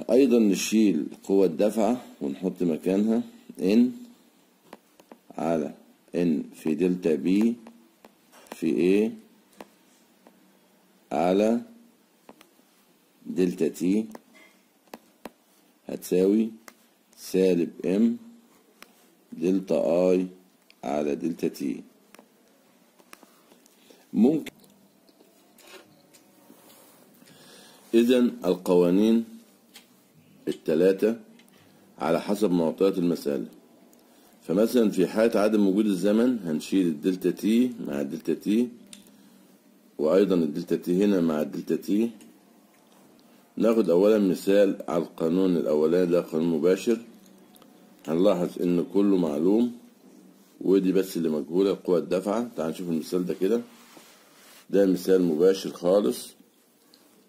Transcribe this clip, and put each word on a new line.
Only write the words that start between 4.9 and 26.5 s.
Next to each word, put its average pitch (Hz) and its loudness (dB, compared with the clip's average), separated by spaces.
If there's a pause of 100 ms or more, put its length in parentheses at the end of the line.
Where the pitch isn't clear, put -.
على 78 -4 (420)
إن 82 0 (120)
في 78 -4
دلتا 85 0
بي 98 0 (1000)
في 85 -8
إيه 92 2 (2000)
على 98 0 (1600)
دلتا 80 -2
تي 98 -2 (1800)
هتساوي 95 0 (680)
سالب 92 0
إم 113 0 (1160)
دلتا 92 0
آي 92 2 (560)
على 73 -4
دلتا 82 -6
تي. - -8 (2250)
ممكن 131 2 (3500)